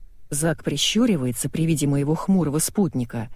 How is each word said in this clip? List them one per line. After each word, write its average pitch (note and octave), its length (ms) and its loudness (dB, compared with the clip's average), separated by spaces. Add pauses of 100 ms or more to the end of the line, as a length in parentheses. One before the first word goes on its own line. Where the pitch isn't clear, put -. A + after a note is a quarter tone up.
(280)
Зак D#3 340 -2
прищуривается C#3+ 840 0
при - 160 0
виде D3 220 2
моего C#3+ 280 2
хмурого D#3 440 2
спутника, B2 760 -2